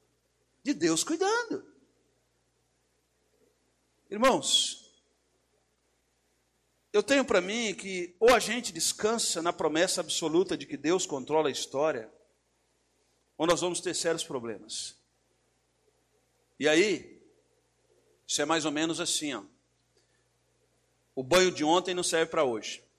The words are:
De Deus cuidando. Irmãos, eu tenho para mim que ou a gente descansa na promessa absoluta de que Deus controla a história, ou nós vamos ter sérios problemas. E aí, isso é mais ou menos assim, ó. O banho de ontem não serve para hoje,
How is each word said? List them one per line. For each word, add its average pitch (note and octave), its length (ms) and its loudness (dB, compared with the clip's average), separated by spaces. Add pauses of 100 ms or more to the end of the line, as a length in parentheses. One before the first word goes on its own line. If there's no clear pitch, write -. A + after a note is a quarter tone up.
(640)
De C4+ 100 -2
Deus D#3+ 300 0
cuidando. G#4 600 -2 (2500)
Irmãos, A3+ 760 0 (2000)
eu G#3 80 4
tenho C#4 220 2
para G#3+ 160 4
mim G#3 340 -2
que F#3 460 -8
ou A#3 120 8
a A#3 60 8
gente A3 340 -4
descansa G#3 720 -2
na E3+ 100 0
promessa E3+ 480 0
absoluta E3+ 560 0
de C#3 80 -8
que C#3 120 -12
Deus D#3+ 280 0
controla C#3+ 440 0
a C3 40 -2
história, C3+ 560 -4 (1300)
ou D#3+ 120 0
nós D#3+ 140 4
vamos F3 180 -2
ter E3+ 140 -4
sérios E3 280 -2
problemas. A#2 760 -10 (1600)
E C#3 120 0
aí, D#3+ 520 2 (1040)
isso - 160 -4
é D3 40 -2
mais D3+ 200 2
ou D#3 60 -2
menos D#3 300 -2
assim, D3 340 -4
ó. G2+ 80 -8 (1700)
O C3 80 -4
banho F3+ 260 6
de D3+ 140 -4
ontem F3+ 300 2
não F3+ 100 -4
serve E3 260 0
para D#3+ 140 2
hoje, A2+ 380 -4 (160)